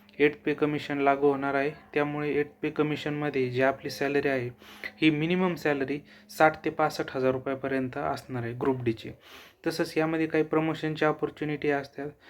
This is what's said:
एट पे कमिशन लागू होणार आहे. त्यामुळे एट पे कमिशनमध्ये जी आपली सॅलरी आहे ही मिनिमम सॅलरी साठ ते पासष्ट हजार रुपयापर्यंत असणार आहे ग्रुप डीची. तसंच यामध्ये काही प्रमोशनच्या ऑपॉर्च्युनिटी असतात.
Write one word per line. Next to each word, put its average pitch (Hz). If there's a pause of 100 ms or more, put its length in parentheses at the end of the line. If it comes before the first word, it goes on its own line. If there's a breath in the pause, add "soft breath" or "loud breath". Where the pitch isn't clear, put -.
(180 loud breath)
एट 147
पे 151
कमिशन 147
लागू 139
होणार 139
आहे. 139 (240)
त्यामुळे 147
एट 143 (160)
पे 151
कमिशनमध्ये 147
जी 123
आपली 135
सॅलरी 143
आहे 123 (520 loud breath)
ही 156
मिनिमम 175
सॅलरी 143 (380 loud breath)
साठ 156
ते 156
पासष्ट 156
हजार 131
रुपयापर्यंत 135
असणार 135
आहे 117
ग्रुप 127
डीची. 117 (560 loud breath)
तसंच 165
यामध्ये 160
काही 156
प्रमोशनच्या 156
ऑपॉर्च्युनिटी 151
असतात. 139 (200 loud breath)